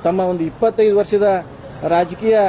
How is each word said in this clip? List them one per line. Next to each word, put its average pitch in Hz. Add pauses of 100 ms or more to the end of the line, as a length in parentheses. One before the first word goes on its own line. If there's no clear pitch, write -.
ತಮ್ಮ 175
ಒಂದು 180
ಇಪ್ಪತ್ತೈದು 214
ವರ್ಷದ 202 (420)
ರಾಜಕೀಯ 180